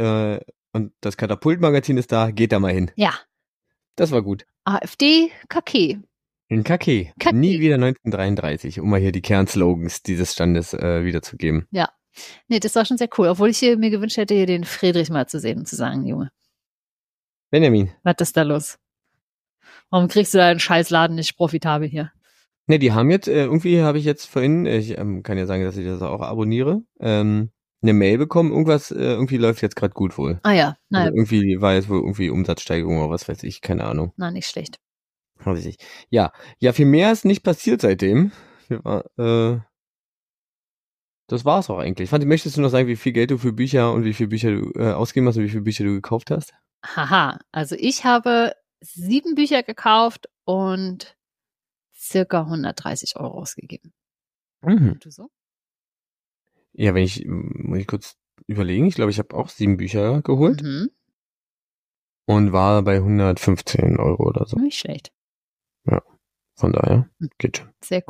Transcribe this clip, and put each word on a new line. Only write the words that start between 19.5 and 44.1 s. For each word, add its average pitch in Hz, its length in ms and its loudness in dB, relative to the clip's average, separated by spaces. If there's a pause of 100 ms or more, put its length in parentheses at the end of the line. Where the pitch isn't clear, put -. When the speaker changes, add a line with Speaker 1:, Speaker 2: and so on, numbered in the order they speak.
Speaker 2:
Warum 180 160 2
kriegst 202 260 0
du 190 60 6
deinen 175 200 6
scheiß 165 300 2
Laden 165 260 2
nicht 160 220 -6
profitabel 156 500 0
hier?" 151 240 -8 (560)
Speaker 1:
Ne, 156 100 6
die 131 160 4
haben 120 160 4
jetzt, 196 180 2
äh, 143 180 2
irgendwie 165 360 2
habe 147 160 2
ich 151 80 -4
jetzt 147 200 -2
vorhin, 151 420 0
äh, 117 100 0
ich, 110 180 -4
ähm, 98 280 -6
kann 98 160 -4
ja 92 80 -4
sagen, 95 160 -2
dass 95 120 -4
ich 92 120 -6
das 92 160 -6
auch 90 180 -6
abonniere, 120 640 -2 (160)
ähm, 107 500 0 (320)
eine 110 120 4
Mail 104 260 4
bekommen, 156 320 0
irgendwas, 151 400 0
äh, - 80 -10
irgendwie 127 380 -2
läuft 113 260 0
jetzt 101 120 -2
grad - 200 -2
gut 92 240 -4
wohl. 76 240 -2
Speaker 2:
Ah 208 80 2
ja, 151 260 2 (120)
na 190 100 0
Speaker 1:
Also 165 100 2
Speaker 2:
ja. - 60 -2
Speaker 1:
irgendwie 104 460 2
war 98 120 4
jetzt 98 160 2
wohl 98 80 0
irgendwie 95 320 -2
Umsatzsteigerung 85 720 -2
oder 76 100 -2
was 85 180 -6
weiß - 140 -10
ich, - 200 -12
keine - 240 -4
Ahnung. 78 320 -4
Speaker 2:
Na, 175 120 -6
nicht 180 180 -10
schlecht. - 300 -12 (640)
Speaker 1:
Weiß 92 140 -2
ich 87 80 -8
nicht. - 180 -14 (280)
Ja. 110 200 2 (280)
Ja, 123 120 2
viel 143 140 4
mehr 165 260 6
ist 220 140 0
nicht 196 160 2
passiert 214 400 0
seitdem. 104 500 2 (360)
Wir 117 180 -6
war, 104 200 -4 (120)
äh, 117 420 0 (1700)
das 123 200 -6
war's 170 260 2
auch 90 80 -6
eigentlich. 92 320 -6
Fand, 151 140 2
möchtest 151 320 0
du 147 40 0
noch 135 80 2
sagen, 127 180 2
wie 117 100 -2
viel 127 160 -2
Geld 120 180 0
du 127 80 -2
für 120 140 -2
Bücher 123 400 0
und 117 100 0
wie 107 100 0